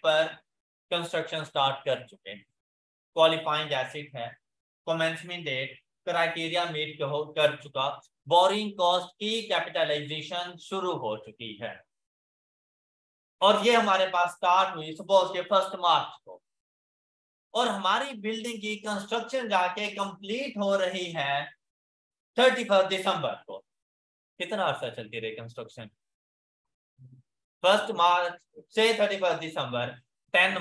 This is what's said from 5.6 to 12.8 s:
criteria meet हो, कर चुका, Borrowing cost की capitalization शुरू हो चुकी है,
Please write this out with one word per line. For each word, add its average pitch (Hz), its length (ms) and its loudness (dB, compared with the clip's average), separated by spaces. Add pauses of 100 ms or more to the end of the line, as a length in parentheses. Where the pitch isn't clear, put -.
criteria 170 600 -2
meet 151 340 -6
हो, 147 260 -2
कर 151 300 2
चुका, 135 300 -4 (400)
Borrowing 190 500 4
cost 180 320 2
की 220 340 -4
capitalization 156 1160 -4
शुरू 185 360 -4
हो 107 220 -4
चुकी 107 440 -14
है, 107 180 -10 (1600)